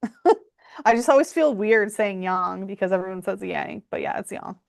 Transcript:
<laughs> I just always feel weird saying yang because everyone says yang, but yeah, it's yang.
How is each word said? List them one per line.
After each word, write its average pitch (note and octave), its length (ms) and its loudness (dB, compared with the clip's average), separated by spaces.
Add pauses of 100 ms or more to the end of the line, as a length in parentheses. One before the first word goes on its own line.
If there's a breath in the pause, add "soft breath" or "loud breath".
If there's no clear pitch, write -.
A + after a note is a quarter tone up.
<laughs> - 840 -2
I A#3 100 6
just A#3 140 2
always C#4+ 240 4
feel D#4 200 2
weird G#3+ 380 2
saying G3+ 320 -2
yang F#3 420 -2
because G3 260 -4
everyone F#3 300 -2
says F#3+ 200 -6
yang, F#3 500 -8
but - 100 -6
yeah, - 160 -6
it's - 140 -10
yang. - 240 -12 (140)